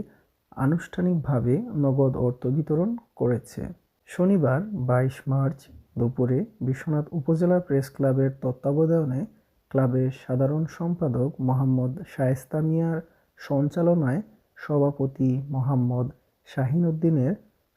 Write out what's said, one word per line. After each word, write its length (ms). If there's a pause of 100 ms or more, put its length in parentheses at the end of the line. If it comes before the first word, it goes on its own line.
(640)
আনুষ্ঠানিকভাবে 880 (300)
নগদ 300 (120)
অর্থ 220
বিতরণ 420 (260)
করেছে। 460 (480)
শনিবার 500 (280)
বাইশ 300 (140)
মার্চ 280 (380)
দুপুরে 420 (280)
বিশ্বনাথ 380 (140)
উপজেলা 400
প্রেস 360
ক্লাবের 360 (100)
তত্ত্বাবধানে 800 (500)
ক্লাবের 380 (140)
সাধারণ 400 (140)
সম্পাদক 520 (180)
মোহাম্মদ 440 (200)
শায়েস্তা 500
মিয়ার 360 (420)
সঞ্চালনায় 840 (420)
সভাপতি 680 (240)
মোহাম্মদ 520 (400)
শাহিন 380
উদ্দিনের 480 (440)